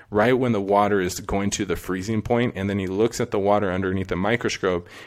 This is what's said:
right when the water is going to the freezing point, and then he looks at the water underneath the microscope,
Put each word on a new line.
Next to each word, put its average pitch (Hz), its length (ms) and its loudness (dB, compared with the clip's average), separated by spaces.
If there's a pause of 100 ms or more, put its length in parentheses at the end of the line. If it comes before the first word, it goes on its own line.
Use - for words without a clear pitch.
(100)
right 107 220 4
when 123 200 2
the 104 80 2
water 101 400 4
is 90 200 -2
going 101 300 -2
to 101 160 -4
the 87 100 -2
freezing 98 460 -4
point, 120 340 0
and 98 140 -4
then 101 80 -2
he 95 80 -2
looks 107 340 0
at 117 100 -2
the 107 80 0
water 101 320 2
underneath 92 380 -2
the 90 80 -2
microscope, 98 720 -2 (180)